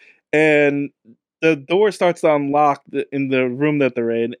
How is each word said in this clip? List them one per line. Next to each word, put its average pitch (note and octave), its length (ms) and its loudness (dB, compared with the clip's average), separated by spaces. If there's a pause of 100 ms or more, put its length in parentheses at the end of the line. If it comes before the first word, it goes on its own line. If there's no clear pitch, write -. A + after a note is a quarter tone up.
(320)
and D3 600 2 (500)
the D#3+ 140 2
door F3 360 -2
starts F3 300 -2
to D#3+ 140 2
unlock C#3+ 540 0
the, C3+ 220 -6
in C#3 180 -4
the B2+ 200 0
room D3 300 -2
that C3 160 0
they're A#2 160 -2
in, A#2 280 -2